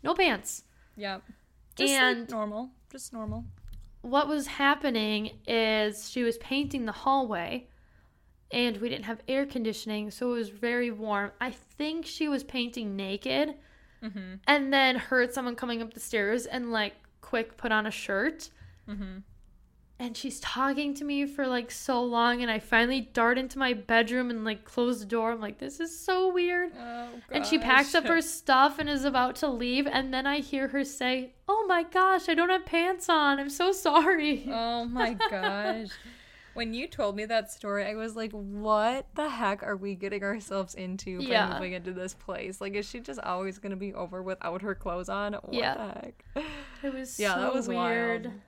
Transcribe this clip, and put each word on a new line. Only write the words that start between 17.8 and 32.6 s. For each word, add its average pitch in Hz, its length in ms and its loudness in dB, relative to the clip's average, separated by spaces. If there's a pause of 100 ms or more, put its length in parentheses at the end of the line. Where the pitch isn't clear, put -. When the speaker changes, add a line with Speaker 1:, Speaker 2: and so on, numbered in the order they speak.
Speaker 1:
a 214 40 -2
shirt. 214 600 -2 (380)
Speaker 2:
Mm-hmm. 196 300 -8 (800)
Speaker 1:
And 240 160 -6
she's - 260 -8
talking 277 540 0
to 285 100 -8
me 285 200 0
for, 285 220 -2
like, 240 240 0
so 247 340 0
long, 240 380 4
and 233 80 0
I 214 80 2
finally 240 420 4
dart 233 380 4
into 262 200 -4
my 262 140 2
bedroom 233 560 2
and, 226 160 -4
like, 214 220 -4
close 240 340 0
the 208 60 -10
door. 226 260 0
I'm 226 80 -6
like, 208 180 -8
"This 277 220 -10
is 330 180 -6
so 370 320 2
weird." 359 480 0
Speaker 2:
Oh, 240 300 -10 (220)
Speaker 1:
And 294 160 -2
she 311 120 4
packs 262 360 6
up 320 100 6
Speaker 2:
gosh. 247 80 0
Speaker 1:
her 330 80 6
stuff 285 580 4
and 294 120 -2
is 277 160 0
about 254 300 2
to 302 120 0
leave, 247 380 0
and 262 260 0
then 262 140 -2
I 285 140 0
hear 277 280 -2
her 277 160 0
say, 254 480 -2 (160)
"Oh 427 180 4
my 359 160 4
gosh, 370 460 4
I 330 60 4
don't 339 160 4
have 370 160 2